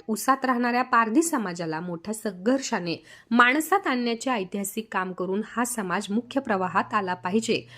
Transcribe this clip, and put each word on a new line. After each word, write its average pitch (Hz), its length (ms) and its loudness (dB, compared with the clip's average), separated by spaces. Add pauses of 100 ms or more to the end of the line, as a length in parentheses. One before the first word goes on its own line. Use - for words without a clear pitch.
उसात 262 380 0
राहणाऱ्या 247 380 2
पारधी 233 380 4
समाजाला 175 580 -2
मोठ्या 175 340 -6
संघर्षाने 196 920 -2 (280)
माणसात 302 560 4
आणण्याचे 240 440 0
ऐतिहासिक 202 600 -4
काम 185 200 -2
करून 185 340 -2
हा 233 200 -4
समाज 196 440 -4
मुख्य 240 320 -2
प्रवाहात 190 520 0
आला 190 200 0
पाहिजे, 196 540 -2 (100)